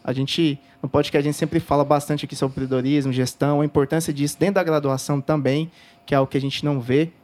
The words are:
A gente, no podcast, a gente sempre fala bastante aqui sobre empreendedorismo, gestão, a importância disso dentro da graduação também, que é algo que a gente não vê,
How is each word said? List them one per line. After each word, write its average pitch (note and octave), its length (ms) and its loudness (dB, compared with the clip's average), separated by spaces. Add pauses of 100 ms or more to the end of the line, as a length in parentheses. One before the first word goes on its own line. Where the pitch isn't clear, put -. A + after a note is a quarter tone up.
A - 80 -4
gente, C#3 480 0 (240)
no C#3+ 60 -6
podcast, D3 400 0
a - 20 2
gente C#3+ 60 -4
sempre D#3+ 240 -2
fala C#3+ 240 2
bastante D3 400 0
aqui C#3+ 100 -10
sobre C3+ 180 -2
empreendedorismo, C3 600 0
gestão, C#3 480 0
a D3+ 60 2
importância D3+ 480 0
disso C#3+ 260 -2
dentro G3 140 2
da F#3 100 2
graduação C#3+ 560 0
também, D3 500 0 (360)
que C#3+ 80 -2
é - 20 4
algo C3+ 140 2
que C#3+ 80 -2
a - 20 0
gente C3+ 240 -4
não C#3+ 160 0
vê, C#3 320 0 (120)